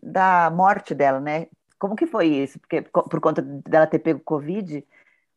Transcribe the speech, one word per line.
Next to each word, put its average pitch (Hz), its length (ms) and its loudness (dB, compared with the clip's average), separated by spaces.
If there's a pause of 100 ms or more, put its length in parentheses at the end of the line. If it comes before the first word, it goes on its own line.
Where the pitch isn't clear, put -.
da 175 480 2
morte 190 440 0
dela, 135 260 2
né? 151 280 -6 (300)
Como 196 180 -4
que 330 100 -2
foi 202 220 2
isso? 139 320 -2
Porque - 220 -4
co-, - 260 -2
por 156 120 -4
conta 156 220 0
dela 143 440 2
ter 156 120 0
pego 160 220 -2
covid, 151 680 -6 (500)